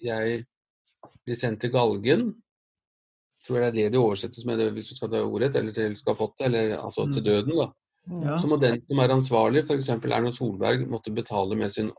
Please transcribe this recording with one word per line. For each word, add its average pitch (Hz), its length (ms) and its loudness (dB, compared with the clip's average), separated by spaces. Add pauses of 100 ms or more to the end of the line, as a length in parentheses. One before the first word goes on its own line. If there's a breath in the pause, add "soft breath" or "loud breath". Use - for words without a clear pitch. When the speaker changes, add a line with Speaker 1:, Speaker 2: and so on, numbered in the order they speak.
Speaker 1:
jeg 113 400 -2 (840)
blir 123 100 -4
sendt 110 260 -2
til 123 100 -2
galgen, 123 600 2 (1120)
tror 123 160 -2
jeg 120 140 2
det 110 120 2
er 104 40 2
det 110 40 0
de 127 60 4
oversettes 113 460 0
med, 117 120 -2
det, 110 160 2
hvis 107 160 -10
du 123 60 -14
skal 110 160 -8
ta 110 100 0
ordet, 107 340 0
eller 110 200 -2
til 107 240 -2
skafottet, 107 480 -2
eller 110 320 2
altså - 320 -4
til 131 100 -2
Speaker 2:
Mm. 107 60 -4
Speaker 1:
døden, 107 320 2
da. 131 80 2 (560)
Speaker 2:
Ja. 147 140 -2
Speaker 1:
Så 165 100 0
må 151 120 4
den 120 280 2
som 139 120 2
er 127 120 6
ansvarlig, 131 560 4
for 147 80 0
eksempel 123 360 -2
Erna 117 200 0
Solberg, 117 560 -2
måtte 113 260 -6
betale 107 420 -2
med 104 160 -2
sin 107 260 -4